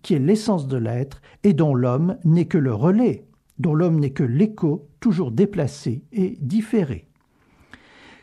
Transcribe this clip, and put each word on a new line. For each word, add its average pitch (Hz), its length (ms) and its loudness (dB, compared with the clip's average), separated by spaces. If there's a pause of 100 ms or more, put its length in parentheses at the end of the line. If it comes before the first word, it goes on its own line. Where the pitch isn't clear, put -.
qui - 100 -4
est 156 60 4
l'essence 180 500 0
de 131 80 -2
l'être 117 460 -6 (220)
et 202 100 4
dont 147 200 2
l'homme 127 500 0
n'est 165 200 4
que 180 140 0
le 127 160 0
relais, 180 520 0 (320)
dont 151 160 0
l'homme 165 260 2
n'est 143 100 0
que 135 120 -2
l'écho, 160 640 0 (120)
toujours 180 300 0
déplacé 143 720 -2 (100)
et 196 280 -2
différé. 156 680 -2 (1160)